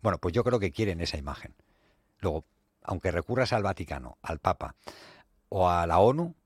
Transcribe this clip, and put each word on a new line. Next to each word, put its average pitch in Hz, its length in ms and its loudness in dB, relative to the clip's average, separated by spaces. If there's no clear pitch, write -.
Bueno, 95 160 2
pues 87 160 -2
yo 117 80 2
creo 120 160 2
que 98 120 -2
quieren 95 300 -2
esa 82 160 -4
imagen. 69 380 -12
Luego, 80 260 -4
aunque 92 260 -4
recurras 117 440 -2
al 110 100 0
Vaticano, 80 580 -6
al 80 160 -6
Papa - 380 -2
o 92 180 2
a 87 200 2
la 82 100 4
onu 147 380 4